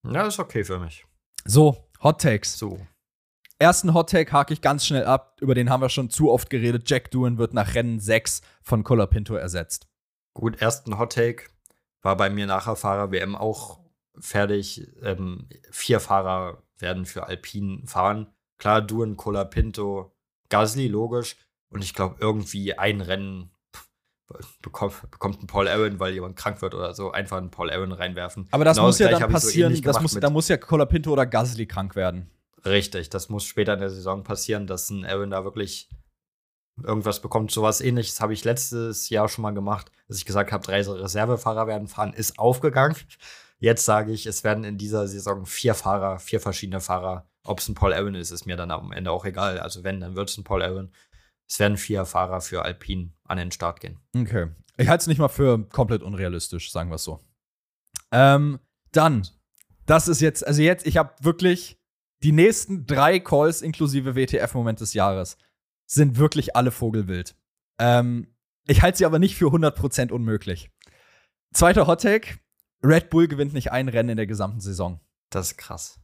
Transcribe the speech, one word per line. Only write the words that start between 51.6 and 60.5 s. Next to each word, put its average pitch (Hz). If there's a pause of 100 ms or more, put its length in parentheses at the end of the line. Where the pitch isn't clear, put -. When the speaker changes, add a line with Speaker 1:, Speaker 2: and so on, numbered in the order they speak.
Speaker 1:
vier 98
Fahrer 92
für 87
Alpine 90 (120)
an 92
den 87
Start -
gehen. 87 (180)
Speaker 2:
Okay. 104 (300)
Ich -
halte 170
es -
nicht 156
mal 147
für 123
komplett 113
unrealistisch, 90
sagen 85
wir's 80
so. 78 (920)
Ähm, 139 (340)
dann, 151 (580)
das 156
ist 151
jetzt, -
also 147